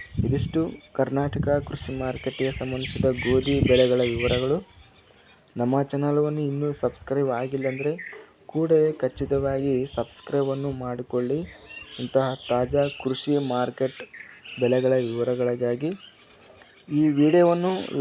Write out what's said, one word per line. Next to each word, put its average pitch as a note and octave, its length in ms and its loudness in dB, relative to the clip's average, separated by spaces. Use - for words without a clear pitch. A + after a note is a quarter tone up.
ಇದಿಷ್ಟು C#3+ 440 0
ಕರ್ನಾಟಕ C#3 540 -2
ಕೃಷಿ - 320 -10
ಮಾರುಕಟ್ಟೆಗೆ C3 600 -4
ಸಂಬಂಧಿಸಿದ C3 460 -4
ಗೋಧಿ C3 320 2
ಬೆಲೆಗಳ B2+ 320 6
ವಿವರಗಳು. B2 460 0
ನಮ್ಮ B2 280 2
ಚಾನಲನ್ನು D3 580 0
ಇನ್ನೂ C#3+ 320 -2
ಸಬ್ಸ್ಕ್ರೈಬ್ C3+ 680 -2
ಆಗಿಲ್ಲ C3+ 280 -4
ಅಂದರೆ C#3 260 -2
ಕೂಡಲೇ D#3 420 4
ಖಚಿತವಾಗಿ C#3 800 -2
ಸಬ್ಸ್ಕ್ರೈಬನ್ನು C#3 760 -2
ಮಾಡಿಕೊಳ್ಳಿ, B2 560 -4
ಇಂತಹ C3 300 0
ತಾಜಾ B2+ 360 2
ಕೃಷಿ C3 320 -2
ಮಾರ್ಕೆಟ್ B2 500 -2
ಬೆಲೆಗಳ B2+ 340 4
ವಿವರಗಳಿಗಾಗಿ. B2 840 0
ಈ D3+ 140 4
ವಿಡಿಯೋವನ್ನು F3 540 6